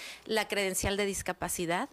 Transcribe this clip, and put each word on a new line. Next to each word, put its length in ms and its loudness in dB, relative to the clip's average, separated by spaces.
la 220 2
credencial 500 0
de 100 2
discapacidad, 880 0